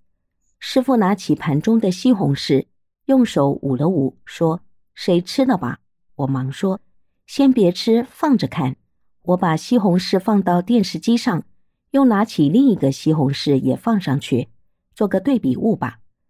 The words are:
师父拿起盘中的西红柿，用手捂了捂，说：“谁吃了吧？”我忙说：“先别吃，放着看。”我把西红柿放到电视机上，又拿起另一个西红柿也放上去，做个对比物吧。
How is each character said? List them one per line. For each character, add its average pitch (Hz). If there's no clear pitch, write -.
师 -
父 254
拿 196
起 156
盘 147
中 226
的 196
西 247
红 180
柿， 135
用 269
手 139
捂 135
了 147
捂， 139
说 165
：“谁 175
吃 262
了 247
吧？” 123
我 139
忙 131
说 190
：“先 269
别 185
吃， 226
放 294
着 -
看。” 135
我 180
把 175
西 240
红 185
柿 185
放 202
到 175
电 208
视 -
机 226
上， 226
又 277
拿 214
起 147
另 254
一 196
个 135
西 156
红 147
柿 139
也 127
放 220
上 143
去， -
做 214
个 190
对 254
比 131
物 220
吧。 -